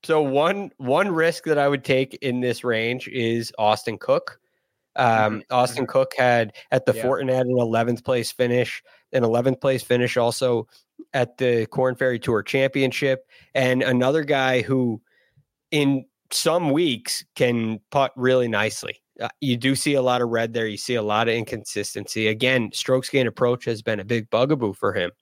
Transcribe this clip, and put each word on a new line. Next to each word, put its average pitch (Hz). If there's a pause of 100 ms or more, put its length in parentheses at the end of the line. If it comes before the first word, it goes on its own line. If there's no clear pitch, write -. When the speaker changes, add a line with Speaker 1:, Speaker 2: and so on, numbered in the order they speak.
Speaker 1:
So 156
one, 156
one 147
risk 165
that 151
I 143
would 139
take 131
in 123
this 123
range 120
is 117
Austin 107
Cook. - (560)
Um, 131 (340)
Speaker 2:
Mm-hmm. -
Speaker 1:
Austin 123
Speaker 2:
Mm-hmm. 117
Speaker 1:
Cook 135
had 120 (180)
at 131
the 127
Speaker 2:
Yeah. 113
Speaker 1:
Fortinet 127
an 127
eleventh 117
place 123
finish, 123 (300)
an 127
eleventh 120
place 131
finish 123
also 120 (440)
at 123
the 120
Korn 131
Ferry 123
Tour 110
Championship, 135 (280)
and 127
another 127
guy 131
who 123 (720)
in 139 (260)
some 165
weeks 139 (100)
can 117 (100)
putt 135
really 127
nicely. 107 (180)
Uh, 117 (120)
you 127
do 131
see 143
a 135
lot 123
of 120
red 113
there. 113
You 104
see -
a 113
lot 104
of 113
inconsistency. 107
Again, 117
strokes -
gain 131
approach 123
has 110
been 110
a 95
big 113
bugaboo 120
for -
him 90 (120)